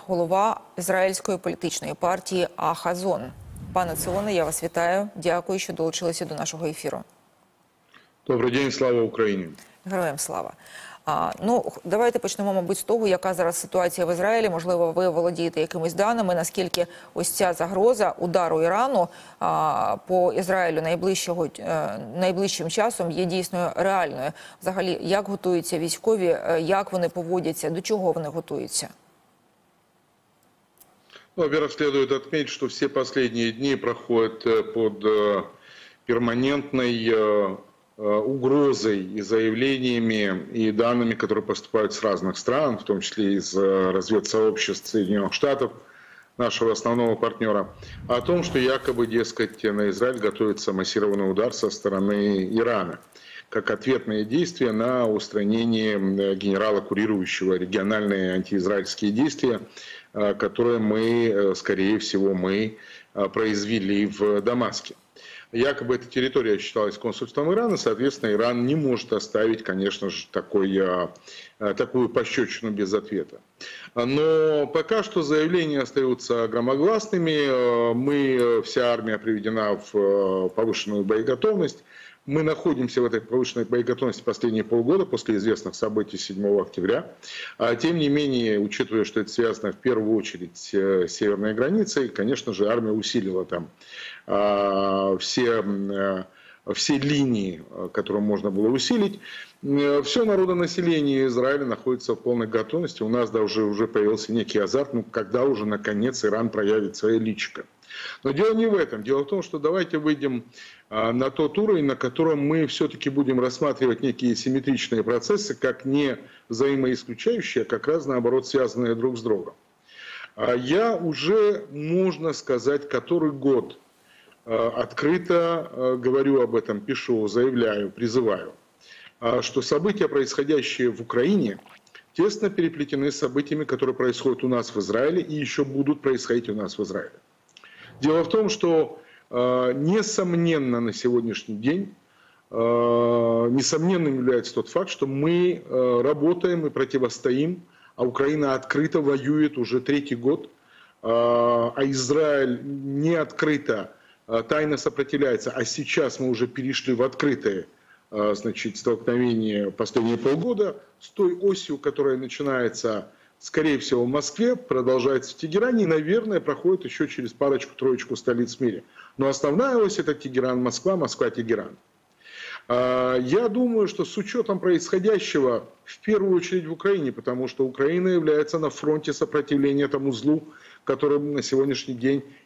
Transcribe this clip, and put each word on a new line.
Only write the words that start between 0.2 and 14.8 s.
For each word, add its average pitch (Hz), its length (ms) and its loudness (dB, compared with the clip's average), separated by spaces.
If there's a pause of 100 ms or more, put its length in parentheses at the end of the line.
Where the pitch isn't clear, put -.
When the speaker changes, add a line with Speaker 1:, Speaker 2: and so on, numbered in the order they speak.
Speaker 1:
ізраїльської 185 600 0
політичної 160 560 -6
партії 180 640 -2
«Ахазон». 170 680 -2 (520)
Пане 175 220 0
Ционе, 190 380 -2
я 170 120 2
вас 160 180 -4
вітаю. 175 520 0
Дякую, 175 440 -2
що 185 140 -8
долучилися 165 520 -4
до 156 100 -8
нашого 160 300 -6
ефіру. - 380 -6 (1200)
Speaker 2:
Добрий 123 240 2
день, 135 200 0
слава 123 300 2
Україні. 104 460 0 (380)
Speaker 1:
Героям 180 320 -4
слава. - 360 -6 (520)
А, 87 260 0 (120)
ну, 233 180 2
х-, - 220 -8
давайте 240 360 2
почнемо, 202 340 -4
мабуть, 185 240 -2
з - 60 -8
того, 226 240 0
яка 185 260 0
зараз 175 240 0
ситуація 180 500 0
в 170 60 2
Ізраїлі. 214 360 2
Можливо, 170 420 0